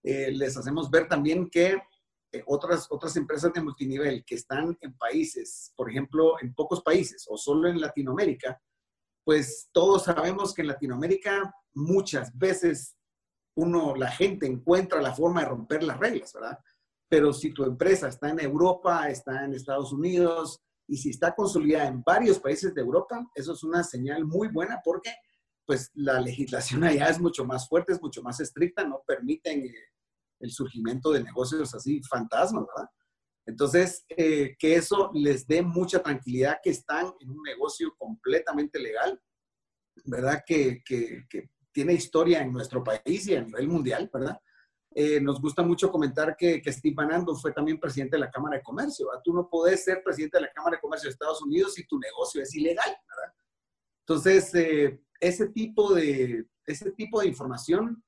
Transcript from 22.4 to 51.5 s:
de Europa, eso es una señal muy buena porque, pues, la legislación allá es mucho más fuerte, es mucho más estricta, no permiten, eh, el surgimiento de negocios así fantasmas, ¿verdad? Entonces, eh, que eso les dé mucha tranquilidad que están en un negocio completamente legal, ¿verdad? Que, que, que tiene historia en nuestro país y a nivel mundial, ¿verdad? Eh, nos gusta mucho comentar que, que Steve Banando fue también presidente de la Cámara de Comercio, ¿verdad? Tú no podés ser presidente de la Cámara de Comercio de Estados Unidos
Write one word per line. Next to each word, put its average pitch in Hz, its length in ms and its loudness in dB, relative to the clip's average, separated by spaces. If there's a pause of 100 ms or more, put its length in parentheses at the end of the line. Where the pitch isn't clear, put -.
de 147 60 -2
Europa, 180 540 0
eso 143 180 -6
es 147 120 -10
una 170 180 0
señal 147 420 -4
muy 180 240 0
buena 180 360 -4
porque, 196 260 -2 (540)
pues, 131 300 -2
la 135 260 0
legislación 123 640 -2
allá 151 240 4
es 165 100 2
mucho 165 260 0
más 127 240 -6
fuerte, 175 240 2
es 175 80 -2
mucho 151 220 -10
más 123 180 -10
estricta, 175 440 -2
no 135 220 -6
permiten, 143 600 -2
eh, 120 80 -12 (640)
el 123 120 -10
surgimiento 127 640 -4
de 131 120 2
negocios 127 500 -4
así 135 280 -4
fantasmas, 131 640 -2
¿verdad? - 240 -10 (560)
Entonces, 143 600 2
eh, 156 500 0
que 160 180 6
eso 190 380 2
les 143 320 2
dé 165 160 4
mucha 175 400 0
tranquilidad 135 600 0
que 185 80 2
están 165 500 -4
en 131 100 -16
un 147 120 -14
negocio 143 540 -4
completamente 147 840 -2
legal, 123 420 -4 (840)
¿verdad? 135 420 -2
Que, 135 380 2
que, 120 440 -4
que - 220 -12 (220)
tiene 151 220 2
historia 165 480 4
en 127 100 -4
nuestro 127 320 -4
país 170 420 -2
y 196 80 2
a 131 80 0
nivel 113 260 -4
mundial, 151 440 -2
¿verdad? 127 260 -6 (600)
Eh, 151 220 4
nos 139 220 0
gusta 151 200 0
mucho 175 280 2
comentar 151 480 0
que, 170 240 2
que 139 100 -2
Steve 147 220 0
Banando 160 400 0
fue 151 180 -4
también 156 260 -2
presidente 139 380 -2
de 151 40 2
la 143 100 -4
Cámara 139 260 -4
de 139 60 -6
Comercio, 214 460 -6
¿verdad? 123 140 -8
Tú 170 120 0
no 175 120 0
podés 175 380 2
ser 185 180 0
presidente 156 360 0
de 156 60 4
la - 80 -8
Cámara 165 240 -2
de - 40 -14
Comercio 147 280 -6
de 131 40 -6
Estados 156 300 -4
Unidos 160 320 0